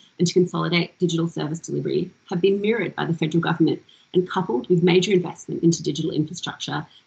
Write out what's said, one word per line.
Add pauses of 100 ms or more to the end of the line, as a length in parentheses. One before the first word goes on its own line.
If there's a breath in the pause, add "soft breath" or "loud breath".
(180 soft breath)
and
to
consolidate
digital
service
delivery (200)
have
been
mirrored
by
the
federal
government (320 soft breath)
and
coupled
with
major
investment
into
digital
infrastructure, (200 loud breath)